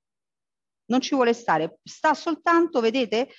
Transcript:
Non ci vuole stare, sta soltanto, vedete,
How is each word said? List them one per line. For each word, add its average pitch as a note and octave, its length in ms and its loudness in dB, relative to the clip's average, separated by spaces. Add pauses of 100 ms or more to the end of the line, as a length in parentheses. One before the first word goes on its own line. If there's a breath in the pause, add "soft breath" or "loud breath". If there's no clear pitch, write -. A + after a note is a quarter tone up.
(880)
Non B3 120 0
ci C#4 160 -4
vuole A#3+ 180 2
stare, E3 500 -4
sta - 300 -2
soltanto, E4+ 680 0
vedete, A3+ 580 -2